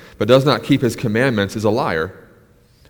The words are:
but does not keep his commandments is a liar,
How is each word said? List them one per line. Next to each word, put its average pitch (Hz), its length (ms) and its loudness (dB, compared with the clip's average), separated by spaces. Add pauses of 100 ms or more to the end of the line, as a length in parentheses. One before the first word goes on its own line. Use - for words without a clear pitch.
(180)
but 107 80 -2
does 131 180 6
not 127 200 0
keep 135 160 2
his 117 160 -2
commandments 110 580 -2
is 107 100 -6
a 110 60 2
liar, 101 580 -4 (600)